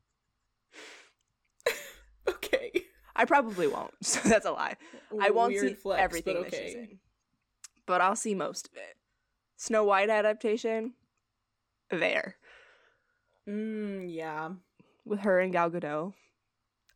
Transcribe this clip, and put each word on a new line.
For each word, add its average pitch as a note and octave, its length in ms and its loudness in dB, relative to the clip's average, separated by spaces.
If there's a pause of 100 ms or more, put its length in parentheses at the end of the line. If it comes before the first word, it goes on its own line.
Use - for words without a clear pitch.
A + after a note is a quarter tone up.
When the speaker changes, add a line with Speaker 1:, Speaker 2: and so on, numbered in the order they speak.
(2250)
Speaker 1:
Okay. - 560 -4 (320)
Speaker 2:
I A#3 100 4
probably A3 420 2
won't, - 300 -4
<laughs> - 80 -18
so - 220 0
that's G#3+ 180 6
a E3+ 60 -2
lie. - 240 -4 (440)
I G3+ 120 4
won't A#3 220 4
Speaker 1:
Weird G3+ 160 0
Speaker 2:
see G#3+ 60 -4
Speaker 1:
flex, F#3+ 280 -2
Speaker 2:
everything F3+ 380 -2
Speaker 1:
but F3+ 100 -8
Speaker 2:
that F3+ 80 -6
she's - 160 -10
Speaker 1:
okay. A#3+ 80 -14
Speaker 2:
in. G3 160 -20 (840)
But F3+ 160 2
I'll F#3+ 140 4
see G#3+ 200 -2
most - 320 -6
of - 80 -20
it. F2 220 -18 (580)
Snow G#3+ 300 0
White G3+ 240 4
adaptation, A3 840 0 (960)
there. F3+ 460 -2 (1120)
Speaker 1:
Mm, G#3 680 -6
yeah. D#3+ 380 -8 (540)
Speaker 2:
With G3+ 160 -4
her F#3+ 180 4
and F#3 140 0
Gal E3+ 180 2
Gadot. E3 420 -6 (840)